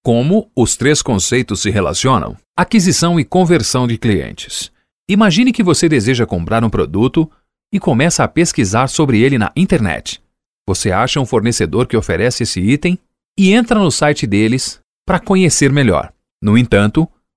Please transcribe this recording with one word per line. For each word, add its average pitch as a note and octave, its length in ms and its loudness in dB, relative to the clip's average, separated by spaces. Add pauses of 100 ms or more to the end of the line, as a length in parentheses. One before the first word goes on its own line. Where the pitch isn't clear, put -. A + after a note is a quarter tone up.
Como C#3 520 0
os A2+ 200 0
três D3 260 0
conceitos A2+ 600 -2
se G2+ 100 -2
relacionam? F#2 640 -2 (200)
Aquisição F3 640 0
e C#3+ 40 0
conversão D#3 640 0
de A#2 100 -4
clientes. - 760 -6 (380)
Imagine G#3 420 2
que A#3 120 -2
você E3+ 260 2
deseja A#2+ 360 0
comprar G2 380 -2
um A2+ 60 0
produto G2 600 0 (440)
e G3 60 -2
começa D3+ 440 0
a A2+ 40 0
pesquisar B2+ 600 0
sobre C3 340 0
ele C#3 160 2
na G#2+ 180 -2
internet. A#2+ 680 -2 (460)
Você F#2+ 240 -2
acha A#2+ 280 -2
um C3 60 -2
fornecedor A2+ 640 -2
que A#2 100 -2
oferece G#2+ 460 -2
esse - 160 -6
item C#3+ 380 0 (400)
e F#3+ 140 4
entra A#3 260 2
no F#3+ 140 2
site D3 340 0
deles A2 540 -2 (260)
para F#3 140 0
conhecer E3+ 520 2
melhor. A#2+ 400 0 (300)
No G#2 160 2
entanto, A2 500 2 (300)